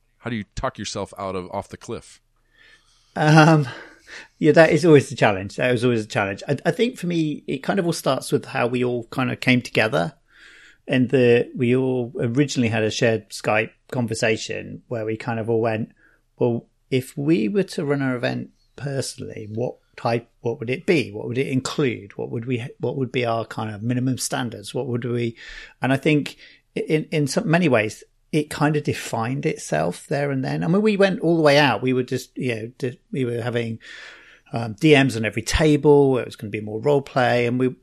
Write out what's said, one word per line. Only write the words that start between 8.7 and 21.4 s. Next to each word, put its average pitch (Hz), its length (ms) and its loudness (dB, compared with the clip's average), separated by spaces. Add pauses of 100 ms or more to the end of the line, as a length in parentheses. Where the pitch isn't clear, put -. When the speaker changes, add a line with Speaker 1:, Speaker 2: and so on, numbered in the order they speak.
Speaker 2:
all 123 260 -2
kind 127 220 -2
of 117 100 -6
came 127 200 4
together, 123 540 0 (760)
and 127 220 2
the, 123 440 4
we 123 220 2
all 127 420 -2
originally 131 520 0
had 113 120 0
a 107 80 2
shared 113 380 0
Skype 113 440 -2 (180)
conversation 107 960 -4
where 113 160 -6
we 110 140 -4
kind 117 200 -4
of 110 120 -4
all 113 100 2
went, 113 320 -2 (460)
"Well, 123 280 0 (240)
if 127 280 -2
we 170 300 2
were 196 160 0
to 185 200 -6
run 139 160 0
our 131 160 -2
event 123 320 -4 (280)
personally, 110 760 -8
what 117 240 -6 (200)
type, 117 340 -2 (100)
what 117 180 -4
would 117 120 -6
it 139 160 -4
be? 117 260 2
What 110 160 -10
would 120 100 -4
it 135 100 -2